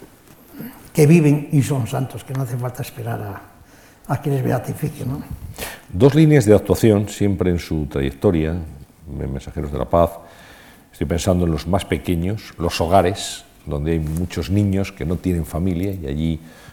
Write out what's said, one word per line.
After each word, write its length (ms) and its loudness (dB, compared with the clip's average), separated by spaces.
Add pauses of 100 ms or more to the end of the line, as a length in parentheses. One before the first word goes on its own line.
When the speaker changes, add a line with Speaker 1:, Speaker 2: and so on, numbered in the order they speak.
(920)
Speaker 1:
que 140 6
viven 460 6
y 100 6
son 240 -2
santos, 380 -6
que 100 -14
no 80 -4
hace 140 -6
falta 260 -8
esperar 400 -8
a, 920 -14
a 80 -2
que 100 -4
les 120 0
beatifiquen, 640 -4
¿no? 140 -6 (720)
Speaker 2:
Dos 240 6
líneas 280 6
de 120 8
actuación 520 4
siempre 420 0
en 100 0
su 260 -4
trayectoria, 640 0
en 840 -10
Mensajeros 380 -8
de 80 -6
la 60 -4
Paz. 260 2 (840)
Estoy 160 -6
pensando 360 2
en 60 2
los 160 -2
más 180 -2
pequeños, 720 -4
los 240 -4
hogares, 640 0 (220)
donde 260 -2
hay 60 2
muchos 500 -4
niños 440 0
que 120 -8
no 120 -2
tienen 280 -2
familia 480 -4
y 140 -10
allí 340 -2 (320)